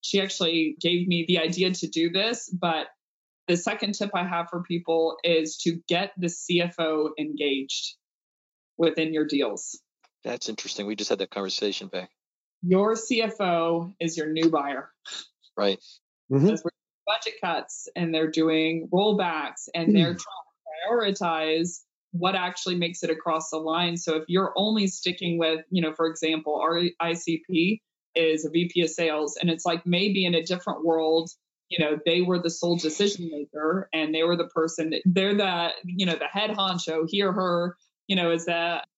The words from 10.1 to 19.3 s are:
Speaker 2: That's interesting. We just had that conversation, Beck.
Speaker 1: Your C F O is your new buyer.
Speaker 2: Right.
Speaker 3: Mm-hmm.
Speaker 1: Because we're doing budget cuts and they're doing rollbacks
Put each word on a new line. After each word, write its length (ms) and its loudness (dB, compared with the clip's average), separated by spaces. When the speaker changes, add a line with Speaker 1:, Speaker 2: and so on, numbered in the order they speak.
Speaker 2:
That's 240 -6
interesting. 360 -8
We 120 -4
just 140 -4
had 100 0
that 100 -4
conversation, 560 -4
Beck. 240 -10
Speaker 1:
Your 320 4
C 260 0
F 180 -2
O 600 2
is 160 -2
your 160 -2
new 180 4
buyer. 400 -2
Speaker 2:
Right. 220 2
Speaker 3:
Mm-hmm. 160 4
Speaker 1:
Because 200 2
we're 60 -2
doing 360 -18
budget 340 -4
cuts 540 -6
and 180 0
they're 200 2
doing 600 2
rollbacks 800 0